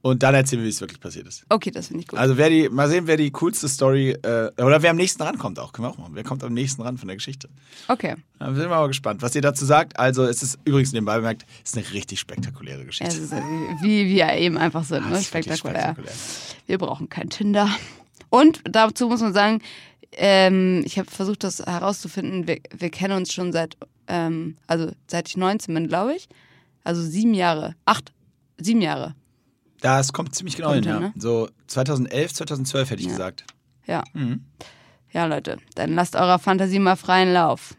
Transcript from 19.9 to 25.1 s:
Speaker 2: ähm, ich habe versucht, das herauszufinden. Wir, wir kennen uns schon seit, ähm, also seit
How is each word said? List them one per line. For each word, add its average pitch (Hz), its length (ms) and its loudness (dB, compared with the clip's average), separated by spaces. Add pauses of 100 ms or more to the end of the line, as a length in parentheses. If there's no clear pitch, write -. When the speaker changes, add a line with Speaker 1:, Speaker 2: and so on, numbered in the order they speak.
Speaker 2:
ähm, 190 720 4
ich - 120 -4
habe 185 100 -6
versucht, 196 360 -4
das - 160 -6
herauszufinden. 185 880 -4
Wir, 170 100 -2 (180)
wir 170 140 -6
kennen 196 260 -4
uns 185 160 -4
schon 180 200 -4
seit, 165 240 -2 (320)
ähm, 165 480 -4 (100)
also 165 240 -2 (160)
seit 170 220 -6